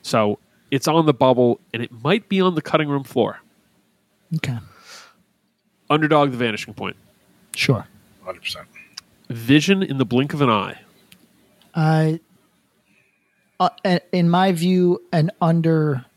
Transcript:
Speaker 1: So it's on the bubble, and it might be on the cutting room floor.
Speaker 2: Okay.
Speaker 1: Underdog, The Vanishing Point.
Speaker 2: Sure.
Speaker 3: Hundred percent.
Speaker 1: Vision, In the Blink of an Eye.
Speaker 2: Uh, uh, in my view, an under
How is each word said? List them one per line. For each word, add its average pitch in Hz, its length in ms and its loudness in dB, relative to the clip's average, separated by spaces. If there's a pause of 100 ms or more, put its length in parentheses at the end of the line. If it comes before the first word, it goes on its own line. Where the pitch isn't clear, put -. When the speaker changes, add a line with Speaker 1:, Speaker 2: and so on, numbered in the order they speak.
Speaker 1:
So 107 380 0 (320)
it's 139 180 -2
on 160 160 2
the 151 80 4
bubble, 123 480 2 (120)
and 113 80 -8
it 113 100 -10 (120)
might 185 240 -2
be 190 140 0
on 185 140 0
the 156 60 -4
cutting 156 280 -2
room 139 160 -4
floor. 107 340 -2 (960)
Speaker 2:
Okay. 127 220 -6 (1300)
Speaker 1:
Underdog, 151 420 2
The 123 60 -8
Vanishing 113 360 -4
Point. 95 220 -10 (580)
Speaker 2:
Sure. - 320 -2 (380)
Speaker 3:
Hundred - 200 -14
percent. - 220 -12 (640)
Speaker 1:
Vision, 147 540 2
In 139 140 -6
the 131 80 0
Blink 127 280 -2
of 156 80 -8
an 135 80 2
Eye. 98 300 -2 (960)
Speaker 2:
Uh, 156 380 0 (1500)
uh, 180 400 0 (140)
in 175 160 2
my 185 240 2
view, 180 480 2 (100)
an 165 200 0 (100)
under 160 640 0 (120)